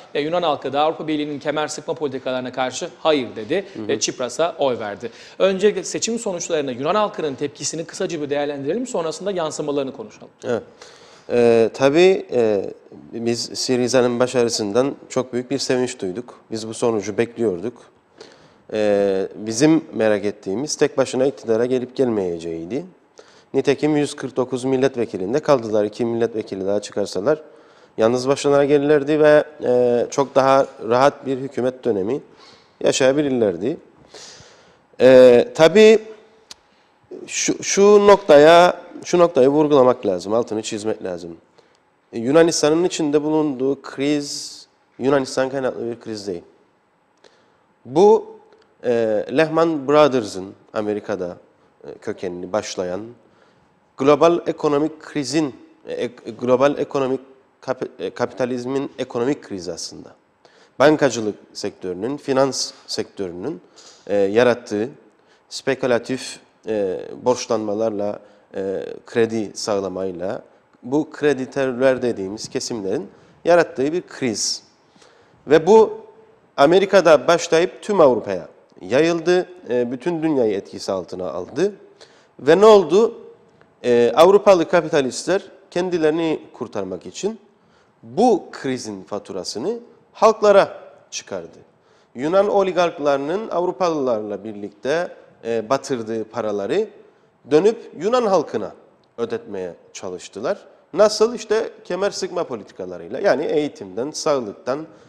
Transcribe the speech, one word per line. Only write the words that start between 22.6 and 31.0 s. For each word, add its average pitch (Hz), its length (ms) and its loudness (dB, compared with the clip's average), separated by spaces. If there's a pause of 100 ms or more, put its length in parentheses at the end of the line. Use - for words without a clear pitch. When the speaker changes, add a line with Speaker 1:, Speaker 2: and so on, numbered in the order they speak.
Speaker 2:
Nitekim 147 440 0
yüz 147 180 -2
kırk 127 200 -10
dokuz 123 280 -4
milletvekilinde 127 760 -2
kaldılar. 113 440 2
İki 104 220 -4
milletvekili 113 600 -4
daha 101 160 -2
çıkarsalar 104 600 -4 (560)
yalnız 123 300 2
başlarına 143 380 2
gelirlerdi 147 540 2
ve, 151 240 6 (200)
e, 123 460 2
çok 135 260 -2
daha 135 300 4 (240)
rahat 131 360 2